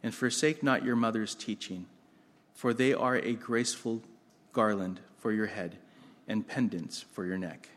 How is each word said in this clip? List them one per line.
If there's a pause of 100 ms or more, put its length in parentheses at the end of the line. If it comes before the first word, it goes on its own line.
and
forsake
not
your
mother's
teaching, (640)
for
they
are
a
graceful (520)
garland (160)
for
your
head (480)
and
pendants
for
your
neck.